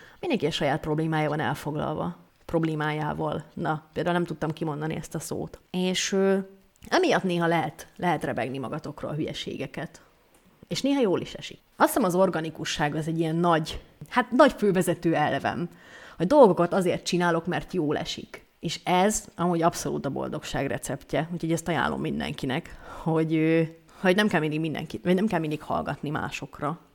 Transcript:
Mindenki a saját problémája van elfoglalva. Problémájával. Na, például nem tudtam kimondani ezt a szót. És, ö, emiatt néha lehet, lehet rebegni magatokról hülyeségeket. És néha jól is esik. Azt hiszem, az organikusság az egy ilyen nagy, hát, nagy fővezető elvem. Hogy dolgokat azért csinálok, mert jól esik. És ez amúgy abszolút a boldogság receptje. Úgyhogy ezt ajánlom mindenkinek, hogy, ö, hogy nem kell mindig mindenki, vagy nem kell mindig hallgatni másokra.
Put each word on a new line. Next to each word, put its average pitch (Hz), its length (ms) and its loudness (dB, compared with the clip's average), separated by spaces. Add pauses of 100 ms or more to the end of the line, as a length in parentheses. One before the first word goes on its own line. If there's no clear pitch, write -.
(200)
Mindenki 285 260 -2
a 160 60 0
saját 151 280 0
problémája 156 500 0
van 151 100 -2
elfoglalva. 151 800 -4 (280)
Problémájával. 151 1000 -2 (100)
Na, 151 300 -4 (100)
például 175 220 0
nem 175 100 0
tudtam 165 260 -4
kimondani 151 440 -6
ezt - 200 -10
a 160 40 -6
szót. - 400 -8 (120)
És, 185 400 -2
ö, 196 260 4 (500)
emiatt 320 360 2
néha 175 240 0
lehet, 156 400 -2 (100)
lehet 165 260 -2
rebegni 127 340 -4
magatokról 143 560 -8
hülyeségeket. - 880 -8 (680)
És - 140 -4
néha 277 200 2
jól 185 200 2
is - 120 -10
esik. - 260 -14 (160)
Azt 285 120 4
hiszem, 285 160 2
az 180 120 2
organikusság 160 800 0
az 156 120 -4
egy 165 120 0
ilyen 160 160 0
nagy, 170 460 2 (280)
hát, 254 220 0
nagy 269 260 8
fővezető 175 580 2
elvem. 139 540 0 (480)
Hogy 170 100 0
dolgokat 185 460 8
azért 175 320 0
csinálok, 170 400 2
mert 156 280 -4
jól 151 240 0
esik. - 480 -10 (140)
És - 240 -6
ez 185 420 2 (100)
amúgy 170 260 0
abszolút 147 440 0
a 139 40 -4
boldogság 135 580 -4
receptje. 139 640 -4
Úgyhogy 165 180 -4
ezt 165 160 -2
ajánlom 147 340 0
mindenkinek, 147 760 -4 (260)
hogy, 160 320 2
ö, 160 260 4 (400)
hogy 185 140 6
nem 208 120 6
kell 185 120 2
mindig 156 200 0
mindenki, 160 440 -6
vagy 180 120 4
nem 190 120 4
kell 185 120 0
mindig 156 220 -4
hallgatni - 480 -4
másokra. 147 680 -6 (140)